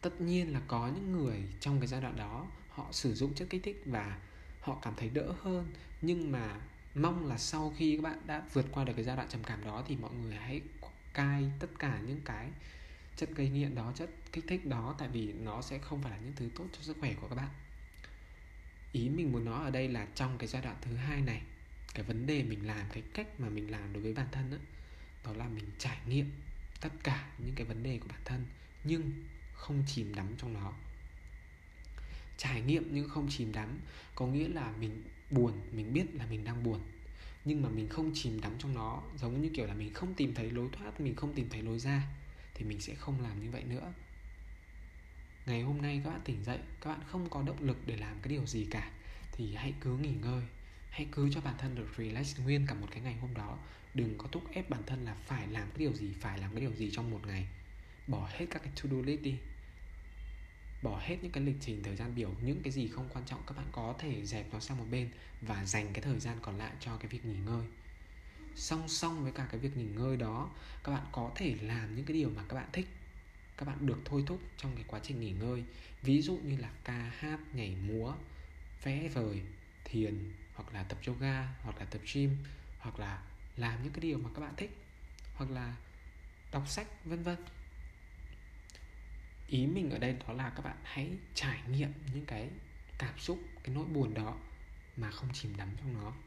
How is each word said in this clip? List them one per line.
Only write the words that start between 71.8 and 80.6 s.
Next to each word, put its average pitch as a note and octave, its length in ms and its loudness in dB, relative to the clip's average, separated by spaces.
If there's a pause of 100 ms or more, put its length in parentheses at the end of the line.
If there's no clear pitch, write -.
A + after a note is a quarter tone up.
những C3+ 80 0
cái D#3 120 2
điều C#3 140 6
mà G2+ 180 -2
các B2+ 80 -2
bạn B2+ 160 -2
thích, F#3 140 0 (720)
các C#3+ 120 -2
bạn C#3 180 2
được B2+ 180 6
thôi C#3+ 220 4
thúc F3+ 140 0 (160)
trong C3+ 180 -2
cái A#2 120 -2
quá G#2+ 160 -2
trình B2+ 180 -2
nghỉ A2 100 0
ngơi. A#2 320 2 (400)
Ví C#3 200 10
dụ F3+ 140 4
như C#3 200 2
là A#2 140 0 (140)
ca A#2+ 340 0
hát, D3+ 200 -2 (160)
nhảy G2+ 220 0 (100)
múa, A2+ 280 2 (680)
vẽ C#3+ 260 2
vời, A2 320 2 (440)
thiền, G#2 480 2 (220)
hoặc - 200 -8